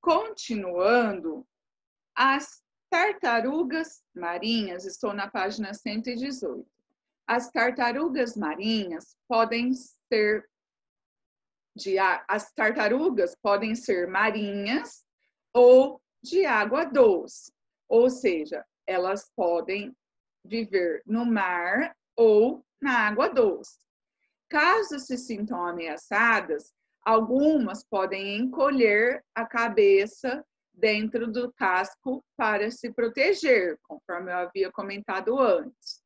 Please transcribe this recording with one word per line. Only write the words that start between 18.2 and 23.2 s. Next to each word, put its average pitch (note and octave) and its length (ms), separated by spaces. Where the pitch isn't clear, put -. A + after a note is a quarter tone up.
elas F#3 500
podem F#3 560
viver F#3+ 580
no A3+ 220
mar G3 680
ou A3+ 480
na A#3+ 280
água G#3+ 200